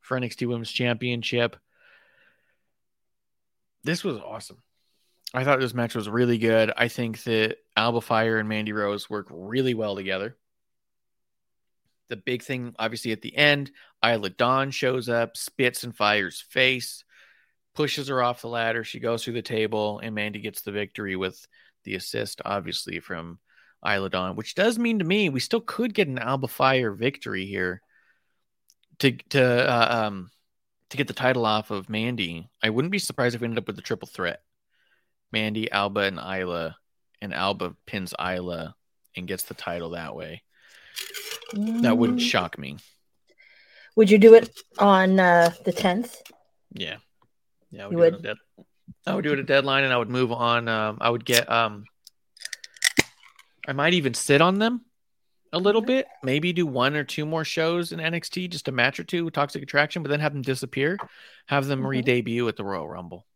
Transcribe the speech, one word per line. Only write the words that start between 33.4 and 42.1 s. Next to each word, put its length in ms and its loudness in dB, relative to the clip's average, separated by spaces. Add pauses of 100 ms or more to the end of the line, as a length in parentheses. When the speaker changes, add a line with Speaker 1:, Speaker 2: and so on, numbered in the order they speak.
Speaker 1:
we 40 -4
ended 140 -4
up 80 -10
with 100 -8
a 60 -18
triple 240 -6
threat. 340 -6 (880)
Mandy, 400 -2
Alba, 300 0
and 180 0
Isla, 560 -6 (460)
and 140 -10
Alba 400 -4 (100)
pins 340 -8
Isla 560 -6 (400)
and 120 -10
gets 160 -6
the 100 -12
title 380 -8
that 240 -10
way. 260 -12 (1120)
That 440 0
wouldn't 220 2